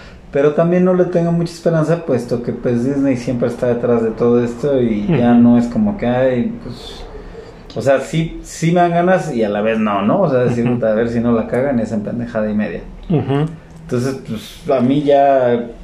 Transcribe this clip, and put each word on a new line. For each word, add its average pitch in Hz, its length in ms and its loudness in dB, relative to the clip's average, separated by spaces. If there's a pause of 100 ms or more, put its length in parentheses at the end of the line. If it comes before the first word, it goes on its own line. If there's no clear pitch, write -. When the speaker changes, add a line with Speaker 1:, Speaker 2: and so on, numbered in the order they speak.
(320)
Speaker 1:
pero 147 220 2
también 175 320 2
no 185 100 4
le 180 100 4
tengo 170 260 0
mucha 170 220 -2
esperanza, 165 520 0
puesto 120 360 -2
que, 120 100 -6
pues, 120 320 -2
Disney 139 320 0
siempre 123 320 -2
está 120 200 -2
detrás 120 340 2
de 113 100 0
todo 120 320 2
esto 131 380 0
y 104 260 0
ya 120 260 4
Speaker 2:
Ujú. 120 80 8
Speaker 1:
no 120 180 6
es 117 80 0
como 104 300 0
que, 120 100 -4
ay, 123 440 0 (120)
pues, - 420 -16 (680)
o 110 80 -6
sea, 135 160 4
sí, 165 420 -4
sí - 300 -4
me 175 100 4
dan 175 100 2
ganas 175 420 2
y 113 100 0
a 101 60 0
la 104 120 -2
vez 110 160 0
no, 104 240 0
¿no? 143 200 2
O 170 100 2
sea, 127 80 2
decir, 120 260 0
Speaker 2:
Ujú. 120 80 0
Speaker 1:
"Puta, 110 200 0
a - 20 0
ver 117 140 0
si 120 100 -2
no 120 120 0
la 110 140 0
cagan", 127 340 -2
es 110 120 -4
en 107 100 -4
pendejada 110 480 -4
y 104 60 -2
media. 101 260 -4 (260)
Speaker 2:
Ujú. 143 380 0 (380)
Speaker 1:
Entonces, 131 440 -4
pues, - 360 -12 (120)
a 123 60 2
mí 139 220 2
ya 139 640 4 (160)